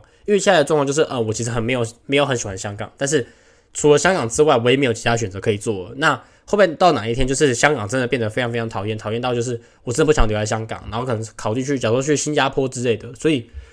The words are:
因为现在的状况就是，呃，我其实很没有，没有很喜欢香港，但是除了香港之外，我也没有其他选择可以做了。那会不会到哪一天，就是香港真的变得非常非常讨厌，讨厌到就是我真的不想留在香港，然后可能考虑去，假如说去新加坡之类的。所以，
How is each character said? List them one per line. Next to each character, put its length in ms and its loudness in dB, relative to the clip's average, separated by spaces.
因 80 0
为 60 4
现 120 2
在 60 6
的 80 4
状 100 0
况 100 2
就 60 -2
是， 120 2
呃， 180 -4
我 100 -2
其 120 -4
实 80 -6
很 120 -4
没 100 -2
有， 120 -2
没 100 0
有 80 4
很 100 -2
喜 100 -6
欢 120 -10
香 180 -10
港， 220 -12
但 100 -4
是 180 0
除 160 4
了 60 6
香 140 4
港 160 0
之 140 2
外， 160 6
我 140 2
也 40 4
没 120 2
有 40 2
其 140 -4
他 100 2
选 140 -2
择 100 -10
可 120 -2
以 60 0
做 300 -6
了。 100 -14
那 180 2
会 40 -8
不 60 0
会 180 6
到 180 6
哪 140 -2
一 60 0
天， 140 0
就 80 0
是 180 2
香 220 2
港 120 -4
真 140 -2
的 60 -2
变 120 0
得 80 0
非 140 -4
常 100 -2
非 60 -4
常 100 -4
讨 200 -6
厌， 100 -4
讨 140 -8
厌 100 -4
到 140 -2
就 60 -2
是 180 -4
我 100 -4
真 100 2
的 20 2
不 60 6
想 160 4
留 80 0
在 80 -2
香 220 -4
港， 240 -12
然 100 -8
后 60 -6
可 80 -2
能 100 -4
考 180 -4
虑 100 -2
去， 140 -2
假 120 0
如 60 2
说 60 2
去 140 2
新 180 -2
加 160 2
坡 180 -2
之 140 -8
类 160 0
的。 160 -14
所 160 0
以， 180 0